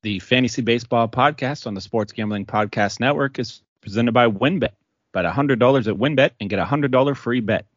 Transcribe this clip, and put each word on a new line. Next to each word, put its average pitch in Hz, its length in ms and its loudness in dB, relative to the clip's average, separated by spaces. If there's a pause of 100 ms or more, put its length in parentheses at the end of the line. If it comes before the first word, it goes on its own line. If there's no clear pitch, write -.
The 104 160 -6
Fantasy 123 440 0
Baseball 117 460 0
Podcast 135 580 -2
on 107 80 -10
the 95 80 -10
Sports 107 300 -4
Gambling 107 340 -4
Podcast 107 540 -2
Network 139 380 0
is 113 220 -8 (220)
presented 113 300 -2
by 120 160 6
WynnBET. 131 420 0 (420)
Bet 131 140 -2
a - 40 0
hundred 139 280 0
dollars 123 300 4
at 104 60 -2
WynnBET 135 360 2 (100)
and 101 80 -6
get 95 100 -2
a 87 60 0
hundred 143 260 0
dollar 131 240 2
free 123 260 -2
bet. 107 260 -2 (100)